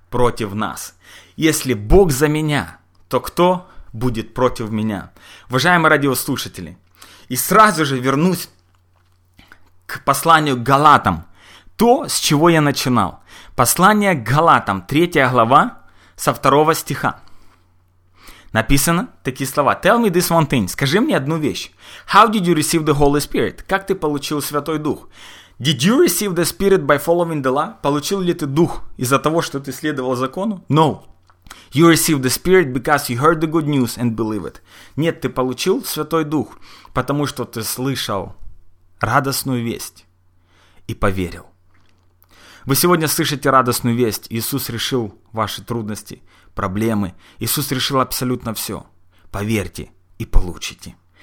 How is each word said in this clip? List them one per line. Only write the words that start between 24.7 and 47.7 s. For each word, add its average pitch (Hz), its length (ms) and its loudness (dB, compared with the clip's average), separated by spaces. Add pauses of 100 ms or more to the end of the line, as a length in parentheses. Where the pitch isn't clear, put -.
Дух?» 151 320 -6 (500)
«Did 131 180 -2
you 220 260 4
receive 208 300 0
the 165 120 0
Spirit 190 400 2
by 143 180 4
following 165 400 0
the 131 100 0
law?» 156 280 -4
«Получил 147 400 -2
ли 175 120 0
ты 156 140 -4
Дух 147 340 0 (160)
из-за 131 220 0
того, 160 220 0
что 143 180 -8
ты 135 120 -12
следовал 131 440 -4
закону?» 123 520 -6
«No. 147 360 2 (680)
You 165 200 6
received 151 300 2
the 127 80 0
Spirit 170 440 2
because 139 340 -2
you 120 120 -4
heard 156 200 2
the 160 80 0
good 156 180 -2
news 135 320 -2
and 117 180 -2
believe 107 300 -4
it». - 120 -14 (380)
«Нет, 160 260 -2
ты 131 80 -4
получил 135 560 -4
Святой 156 400 -4
Дух, 147 320 -4 (360)
потому 139 340 -2
что 127 180 -8
ты 110 180 -10
слышал 113 720 -6 (640)
радостную 127 640 -2
весть - 420 -10 (840)
и 110 80 -6
поверил». 92 500 -4 (1200)
Вы 131 100 0
сегодня 170 320 4
слышите 139 420 -2
радостную 123 460 2
весть. 117 340 -2
Иисус 117 400 -6
решил 117 500 -4 (140)
ваши 107 280 -6
трудности, 104 640 -8 (320)
проблемы. 101 580 -2 (260)
Иисус 123 320 -4